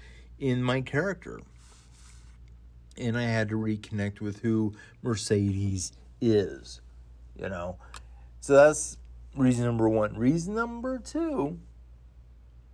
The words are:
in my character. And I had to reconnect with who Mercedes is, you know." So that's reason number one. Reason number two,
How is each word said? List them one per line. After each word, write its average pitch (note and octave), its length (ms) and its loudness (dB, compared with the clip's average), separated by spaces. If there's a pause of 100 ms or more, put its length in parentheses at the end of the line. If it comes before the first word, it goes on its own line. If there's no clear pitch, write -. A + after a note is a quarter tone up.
(400)
in B2+ 240 0
my B2+ 180 0
character. C#3+ 580 -4 (1600)
And A#2 200 -2
I A#2+ 60 0
had A2+ 260 2
to A2 60 -2
reconnect G#2 640 -4
with G#2 180 -6
who A2 340 0 (300)
Mercedes G2+ 880 0 (300)
is, G2+ 600 0 (540)
you F#2+ 140 -8
know." F2+ 280 -8 (640)
So - 140 2
that's D3+ 440 6 (380)
reason B2+ 300 2
number A2+ 240 4
one. G#2+ 280 2
Reason E3 380 0
number A#3 420 -4
two, A#3 600 -4 (1160)